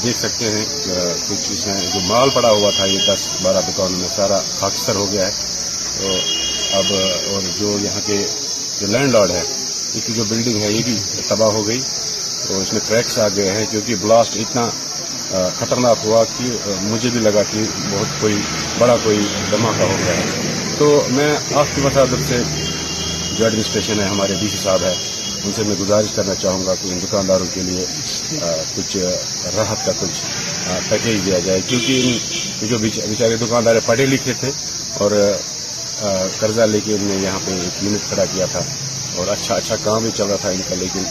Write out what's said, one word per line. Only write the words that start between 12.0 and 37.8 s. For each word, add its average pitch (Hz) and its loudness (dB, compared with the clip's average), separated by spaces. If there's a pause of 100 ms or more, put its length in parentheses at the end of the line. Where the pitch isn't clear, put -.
اور 95 -2
اس 92 -4
میں 110 0
کریکس 117 0
آ 107 4
گئے 98 2
ہیں، 107 0
کیونکہ 107 -2
بلاسٹ 110 4
اتنا، 113 -2 (640)
آ، 92 2
خطرناک 117 2
ہوا 113 6
کہ، 123 -4
آ، 104 -4 (120)
مجھے 113 0
بھی 120 0
لگا 107 6
کہ 107 0 (300)
بہت 101 -2
کوئی 104 2 (380)
بڑا 120 6
کوئی 107 4 (300)
دھماکہ 104 2
ہو 95 2
گیا 87 2
ہے۔ 87 0 (540)
تو 147 6 (100)
میں 147 2 (180)
آپ 143 4
کی 139 0
مساعدت 127 4
سے 123 2 (960)
جو 107 4
ایڈمنسٹریشن 107 0
ہے، 98 2
ہمارے 98 2
ڈی 104 0
سی 98 -4
صاحب 95 2
ہے، 90 2 (500)
ان 101 -2
سے 110 -2
میں 104 0
گزارش 104 2
کرنا 98 0
چاہوں 92 0
گا 92 2
کہ 95 -4
ان 92 -4
دکانداروں 95 2
کے 95 -4
لیے، 90 -2 (560)
آ، 85 -2 (300)
کچھ 98 -4 (600)
راحت 107 0
کا 92 2
کچھ، 85 -4 (460)
آ، 92 -2 (100)
پیکیج 107 2
دیا 95 2
جائے، 95 2
کیونکہ 123 2 (440)
ان 107 -2
جو 117 2
بیچ-، 107 0
بیچارے 113 2
دکاندار 113 4 (120)
پڑھے 123 4
لکھے 127 2
تھے 127 -2 (480)
اور، 101 2 (920)
آ، 95 0 (140)
قرضہ 110 2
لے 107 4
کے 107 0
ان 101 0
نے 101 0
یہاں 95 -2
پہ 92 -4
ایک 90 -4